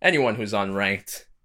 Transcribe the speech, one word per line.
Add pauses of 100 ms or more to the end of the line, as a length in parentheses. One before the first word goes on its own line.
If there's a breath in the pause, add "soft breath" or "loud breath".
anyone
who's
unranked, (200)